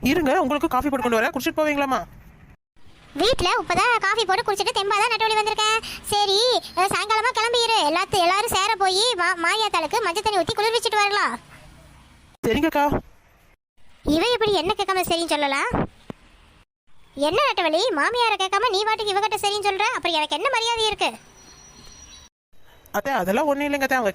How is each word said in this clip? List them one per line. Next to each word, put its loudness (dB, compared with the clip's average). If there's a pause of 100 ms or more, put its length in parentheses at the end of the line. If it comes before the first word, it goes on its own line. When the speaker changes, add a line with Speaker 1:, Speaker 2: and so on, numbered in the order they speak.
(120)
Speaker 1:
இருங்க, 2
உங்களுக்கு 0
காஃபி 0
போட்டு -2
கொண்டு 2
வரேன், 0
குடிச்சிட்டு -4
போவீங்களாம்மா? 0 (1200)
Speaker 2:
வீட்ல 2 (120)
இப்பதான் 2
காஃபி 0
போட்டு 0
குடிச்சிட்டு -2
தெம்பாதான் 0
நட்டவழி 0
வந்திருக்கேன். 0 (320)
சரி, 2 (380)
அஹ், 2
சாயங்காலமா 0
கிளம்பிரு, 2 (120)
எல்லாத்து-, 0
எல்லாரும் 0
சேர 0
போய் 2 (180)
மா-, 2
மாரியாத்தாளுக்கு 0
மஞ்சள் -2
தண்ணி 0
ஊத்தி -2
குளிர்விச்சிட்டு 0
வரலாம். 0 (1120)
Speaker 1:
சரிங்கக்கா. 2 (1300)
Speaker 2:
இவ 4 (120)
எப்படி 0
என்ன -2
கேட்காம -2
சரின்னு 0
சொல்லலாம்? 0 (1600)
என்ன 2
நட்டவழி, 0 (160)
மாமியாரை 2
கேட்காம 0
நீ 2
பாட்டுக்கு -2
இவகிட்ட 0
சரின்னு -2
சொல்ற? 0 (100)
அப்புறம் -2
எனக்கு -2
என்ன -2
மரியாதை 0
இருக்கு? -2 (1900)
Speaker 1:
அத்தை, -4 (100)
அதெல்லாம் 0
ஒண்ணும் 0
இல்லைங்க -2
அத்தை, 2
அவங்க 0